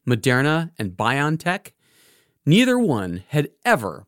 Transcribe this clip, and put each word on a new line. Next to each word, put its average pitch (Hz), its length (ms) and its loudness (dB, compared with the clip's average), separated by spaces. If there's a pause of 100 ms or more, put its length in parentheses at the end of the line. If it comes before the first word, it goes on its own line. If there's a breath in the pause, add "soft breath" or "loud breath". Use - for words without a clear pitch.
Moderna 135 720 0
and 98 120 -6
BioNTech? 147 800 -2 (720 soft breath)
Neither 247 340 4
one 98 500 -2
had 147 200 0 (160)
ever 117 420 -2